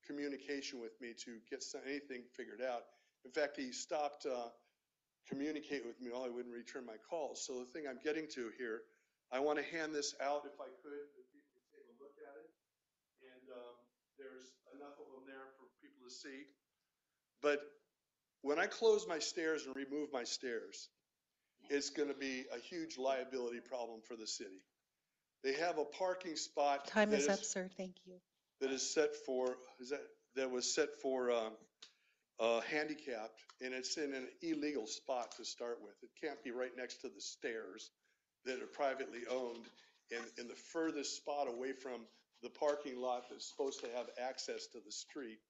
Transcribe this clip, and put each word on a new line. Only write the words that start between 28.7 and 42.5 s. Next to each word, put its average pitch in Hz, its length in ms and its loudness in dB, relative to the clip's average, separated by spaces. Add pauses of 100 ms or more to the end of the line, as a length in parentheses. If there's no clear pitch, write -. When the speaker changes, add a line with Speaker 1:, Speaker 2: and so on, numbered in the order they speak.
Speaker 1:
is 131 220 0
set 147 320 6
for, 127 320 4 (220)
is 123 100 -10
that, 135 140 -2 (320)
that 131 160 2
was 123 240 2
set 147 140 6 (120)
for, 127 300 4
um, 110 220 4 (840)
uh, 117 220 8
handicapped, 139 840 -2 (200)
and 127 100 -2
it's 127 240 -2
in 143 160 0
an 131 160 -4 (140)
illegal 147 440 2
spot 123 500 -2
to 113 100 -8
start 120 340 -2
with. 104 220 -14
It 123 80 -18 (100)
can't 147 220 -4
be 127 80 -2
right 127 260 0
next 123 260 -6
to 127 60 -4
the 101 140 -10
stairs 107 680 -6 (540)
that 123 160 -2
are 113 60 -6
privately 127 540 0 (100)
owned 120 360 -2 (440)
and 117 140 -2 (140)
in 120 80 -6
the 113 80 -8
furthest 160 640 0
spot 143 320 0
away 127 240 -2
from 120 340 -6 (360)
the 117 80 -6